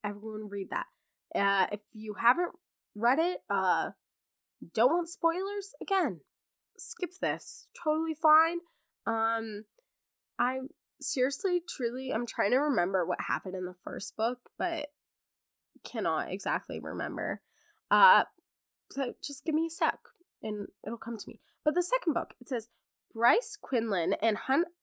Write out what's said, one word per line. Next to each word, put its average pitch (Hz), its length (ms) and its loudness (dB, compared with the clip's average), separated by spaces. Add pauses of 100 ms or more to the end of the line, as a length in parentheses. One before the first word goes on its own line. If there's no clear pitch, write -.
Everyone 214 440 -6
read 196 220 -6
that. - 160 -2 (480)
Uh, 196 380 2
if 208 100 -6 (100)
you 214 220 -8
haven't 240 380 2 (420)
read 233 240 2
it, 349 220 0 (100)
uh, 180 400 2 (880)
don't 240 180 6
want 339 160 0
spoilers, 381 720 -2
again, 302 380 0 (580)
skip - 320 -6 (100)
this. - 460 -4 (180)
Totally 320 300 0
fine. 320 460 4 (480)
Um, 226 580 -2 (720)
I'm 262 320 -2 (320)
seriously, 339 680 0
truly, 254 460 -4
I'm 240 140 -2
trying 208 240 0
to 247 60 4
remember 196 500 2
what - 200 -2
happened 180 280 -4
in 185 100 -4
the 180 80 -8 (100)
first - 320 -8
book, 247 220 -2 (220)
but 170 300 -2 (920)
cannot 165 480 -2
exactly 160 480 -4
remember. 156 640 -6 (480)
Uh, 202 360 8 (680)
so 269 320 -4
just - 220 -8
give 302 100 2
me 320 100 2
a 330 60 -4
sec, - 260 0 (460)
and 214 240 -4 (180)
it'll 226 120 -6
come 233 200 -8
to - 100 -10
me. - 120 -14 (260)
But 302 100 4
the 359 80 2
second 494 300 0
book, - 280 -2
it - 80 -14
says, 240 180 -4 (460)
"Bryce 240 480 2
Quinlan 202 600 0
and 220 140 2
Hunt 285 320 0 (160)